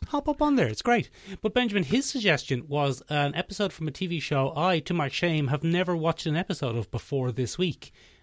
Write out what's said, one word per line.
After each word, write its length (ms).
Hop 220
up 100
on 160
there. 120
It's 120
great. 300
But 100
Benjamin, 320
his 220
suggestion 640
was 420
an 240
episode 360
from 160
a 40
T 160
V 120
show 380
I, 240
to 140
my 140
shame, 400
have 140
never 320
watched 300
an 120
episode 380
of 160
before 420
this 260
week. 340